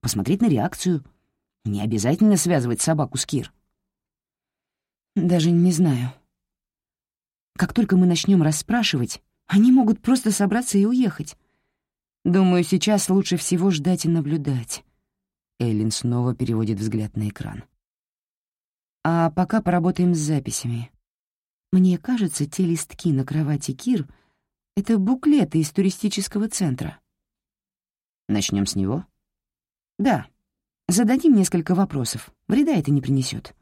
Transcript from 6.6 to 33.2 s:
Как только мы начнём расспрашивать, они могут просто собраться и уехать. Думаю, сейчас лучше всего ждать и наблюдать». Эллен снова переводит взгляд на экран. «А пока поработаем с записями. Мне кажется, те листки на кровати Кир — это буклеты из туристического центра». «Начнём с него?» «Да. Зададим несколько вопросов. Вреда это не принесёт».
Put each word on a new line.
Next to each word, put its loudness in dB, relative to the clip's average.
Как -2
только 2
мы 6
начнём 4
расспрашивать, -2
они 6
могут 4
просто 0
собраться 0
и 4
уехать. -2
Думаю, 2
сейчас 0
лучше 0
всего 0
ждать -2
и 0
наблюдать». -4
Эллен -2
снова -2
переводит -2
взгляд -6
на -4
экран. -14
«А 0
пока 0
поработаем 0
с -2
записями. -4
Мне 4
кажется, -2
те -2
листки -2
на 0
кровати -4
Кир — -4
это 0
буклеты 2
из -2
туристического -2
центра». -6
«Начнём -2
с -8
него?» -4
«Да. 0
Зададим 4
несколько 2
вопросов. -4
Вреда 2
это 0
не 2
принесёт». -4